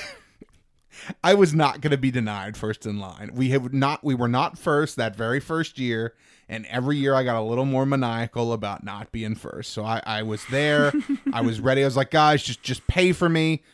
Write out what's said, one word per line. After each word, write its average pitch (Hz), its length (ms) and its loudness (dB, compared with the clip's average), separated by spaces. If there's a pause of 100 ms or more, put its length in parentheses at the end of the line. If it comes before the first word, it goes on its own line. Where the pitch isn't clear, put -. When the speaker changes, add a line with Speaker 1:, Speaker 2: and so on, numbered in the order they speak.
(580)
Speaker 1:
<laughs> - 680 -16
I 180 100 6
was 190 200 6
not 147 280 2
gonna 147 160 2
be 131 140 2
denied 107 440 -4
first 107 300 -6
in 104 140 -4
line. 98 340 -12
We 127 160 0
have 127 240 0
not, 139 300 2
we 139 120 0
were 120 120 0
not 131 300 0
first 151 400 0
that 113 180 -2
very 117 240 -2
first 160 400 -6
year, 113 340 -2 (340)
and 110 200 -10
every 139 300 -2
year 139 160 2
I 131 100 4
got 123 140 0
a 113 40 0
little 117 240 0
more 135 200 2
maniacal 117 680 -2
about 101 300 -6
not 104 280 -12
being 110 240 -4
first. - 360 -12
So 107 120 -8
I, 110 220 -4
I 110 180 -4
was 107 280 -6
there. 147 420 2 (200)
Speaker 2:
<laughs> 269 200 -4
Speaker 1:
I - 80 -2
was 113 180 0
ready. 131 220 2
I 139 40 4
was 131 120 0
like, 135 140 0
"Guys, 151 320 4
just, - 200 -8
just - 240 -6
pay 180 240 4
for 175 160 2
me. 160 360 2 (100)